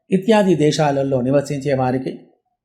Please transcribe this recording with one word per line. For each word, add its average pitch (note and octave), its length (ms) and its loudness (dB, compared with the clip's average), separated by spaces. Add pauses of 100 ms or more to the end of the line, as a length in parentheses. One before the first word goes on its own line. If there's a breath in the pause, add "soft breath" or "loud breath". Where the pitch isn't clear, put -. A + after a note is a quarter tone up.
(120)
ఇత్యాది F#3+ 440 2
దేశాలలో C#3 680 0
నివసించే C#3 520 -2
వారికి B2+ 380 -2 (540)